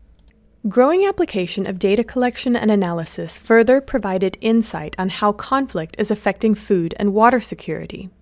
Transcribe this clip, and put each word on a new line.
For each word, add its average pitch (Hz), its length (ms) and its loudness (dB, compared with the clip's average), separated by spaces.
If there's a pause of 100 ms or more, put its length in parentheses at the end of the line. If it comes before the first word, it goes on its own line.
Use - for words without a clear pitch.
(680)
Growing 311 380 4
application 202 600 -2
of 190 120 -8
data 208 240 2
collection 247 540 -2
and 220 140 0
analysis 170 680 -2
further 233 420 4
provided 190 600 -2
insight 220 580 0
on 185 100 -2
how 208 240 0
conflict 208 640 -4
is 208 120 0
affecting 208 440 0
food 175 440 0
and 202 160 0
water 233 260 4
security. 165 720 -10 (120)